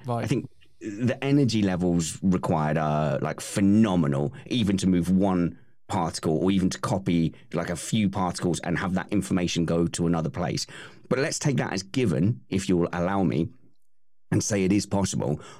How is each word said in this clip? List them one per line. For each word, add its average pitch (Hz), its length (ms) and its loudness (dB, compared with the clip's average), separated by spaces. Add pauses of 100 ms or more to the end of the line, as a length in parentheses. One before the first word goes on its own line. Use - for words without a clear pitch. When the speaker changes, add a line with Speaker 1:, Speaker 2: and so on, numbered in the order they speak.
Speaker 1:
Right. 117 180 -4
Speaker 2:
I 113 40 -4
think - 220 -2 (300)
the 110 440 -4
energy 135 380 2
levels 87 600 0
required 80 540 2
are, 76 420 0
like, - 220 -6
phenomenal, 90 920 2 (140)
even 101 300 0
to 90 100 0
move 87 240 2
one 92 460 2 (320)
particle 82 480 -2
or 90 140 2
even 95 180 2
to - 100 -8
copy, 85 540 0 (200)
like, 85 160 -4
a 85 60 -2
few 104 340 0
particles 90 520 -2
and 82 160 -2
have 87 160 -2
that 92 180 -2
information 90 540 0
go 85 220 2
to 85 200 -2
another 82 220 0
place. 78 360 -4 (440)
But - 100 2
let's 156 200 -2
take 135 180 0
that 120 160 -2
as 95 100 -4
given, 104 560 0 (100)
if 95 200 -2
you'll 85 240 4
allow 95 300 0
me, 76 260 0 (840)
and 107 120 2
say 101 200 0
it 90 80 2
is 101 140 2
possible. 85 560 -2 (180)